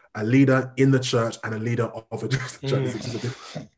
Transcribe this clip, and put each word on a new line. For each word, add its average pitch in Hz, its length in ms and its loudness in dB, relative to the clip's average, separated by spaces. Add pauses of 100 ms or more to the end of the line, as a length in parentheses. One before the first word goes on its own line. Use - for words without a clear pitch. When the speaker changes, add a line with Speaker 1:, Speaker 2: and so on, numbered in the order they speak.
(140)
Speaker 1:
a 110 100 -4
leader 131 520 4
in 135 140 6
the 131 80 6
church 117 460 0
and 113 100 -6
a 110 40 -6
leader 117 260 -2 (260)
of 110 120 -6
a 110 60 -6
<laughs> - 0 -
church. 127 340 -4
Speaker 2:
Mm. 135 320 -2
Speaker 1:
It's 117 200 -8
a 110 40 -6
difference. - 600 -10